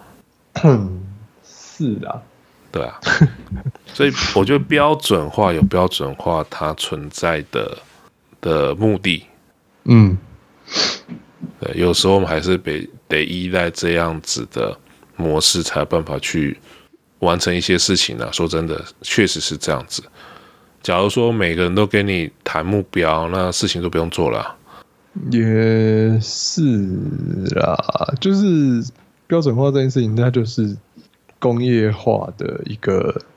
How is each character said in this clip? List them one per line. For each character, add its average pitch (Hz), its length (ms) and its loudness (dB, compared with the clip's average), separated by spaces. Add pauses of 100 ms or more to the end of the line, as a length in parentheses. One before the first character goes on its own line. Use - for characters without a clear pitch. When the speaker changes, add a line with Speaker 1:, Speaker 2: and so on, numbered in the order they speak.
(540)
Speaker 1:
<clears throat> - 80 -10 (800)
是 - 640 -8
啊。 - 160 -10 (500)
Speaker 2:
对 71 100 -4
啊。 60 160 -10 (460)
<laughs> - 480 -12
所 143 140 2
以 135 60 4 (220)
我 98 100 4
觉 123 80 2
得 143 60 4
标 147 380 2
准 85 320 0
化 95 240 2
有 80 100 2
标 92 240 4
准 71 280 -4
化 80 340 -2
它 78 260 -6
存 73 360 -8
在 80 420 -4
的， 55 260 -6 (600)
的 73 340 0
目 104 240 0
的。 92 260 -2 (600)
Speaker 1:
嗯。 107 320 8 (1400)
Speaker 2:
对， - 180 -6
有 87 140 4
时 95 160 2
候 95 60 6
我 98 40 6
们 92 80 0
还 80 140 0
是 90 160 0
得， 80 320 -6 (180)
得 78 160 0
依 90 280 -6
赖 87 200 0
这 85 220 -2
样 85 300 0
子 - 280 -6
的 52 240 -4 (420)
模 78 220 0
式， 82 240 2
才 - 180 -4
有 76 60 0
办 85 160 0
法 73 180 -6
去 73 380 -2 (600)
完 95 200 2
成 87 160 0
一 90 60 -2
些 90 160 2
事 92 180 2
情 - 220 -2
啊。 57 160 -8
说 82 160 -2
真 80 180 -2
的， 78 160 -6 (200)
确 - 240 2
实 80 140 -2
是 76 180 -6
这 - 120 -4
样 67 160 -2
子。 - 160 -10 (800)
假 - 180 0
如 202 100 2
说 117 200 2
每 95 240 0
个 87 80 0
人 90 120 0
都 104 120 4
跟 101 200 0
你 87 240 -2 (120)
谈 80 220 -4
目 98 260 0
标， 82 380 0
那 90 240 -2
事 - 160 -2
情 87 140 -4
都 87 80 -2
不 82 80 -2
用 82 100 0
做 82 220 -2
了 55 80 -2
啊。 - 180 -8 (720)
Speaker 1:
也 110 880 4
是 - 420 -4 (920)
啦， - 240 2 (420)
就 196 140 0
是 151 500 2 (440)
标 165 120 2
准 143 140 2
化 139 160 2
这 135 100 2
件 131 80 2
事 131 120 0
情， 110 160 2
它 120 120 4
就 123 160 2
是 107 320 -2 (600)
工 120 240 0
业 117 260 4
化 107 480 0
的 - 280 -6
一 - 120 -10
个 - 380 0 (220)